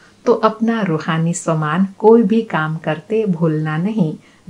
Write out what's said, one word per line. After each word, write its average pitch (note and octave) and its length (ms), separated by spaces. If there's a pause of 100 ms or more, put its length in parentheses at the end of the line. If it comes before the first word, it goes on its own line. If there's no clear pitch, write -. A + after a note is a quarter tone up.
(260)
तो A#3+ 60
अपना A3 500
रूहानी E3 520
स्वमान D#3+ 520 (120)
कोई A3+ 240
भी A3 200
काम D#3 340
करते D#3+ 500
भूलना D#3 500
नहीं। F3+ 400 (340)